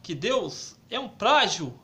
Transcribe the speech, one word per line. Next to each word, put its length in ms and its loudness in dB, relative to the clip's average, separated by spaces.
que 140 -8
Deus 600 -2
é 120 -4
um 80 -8
plágio 760 2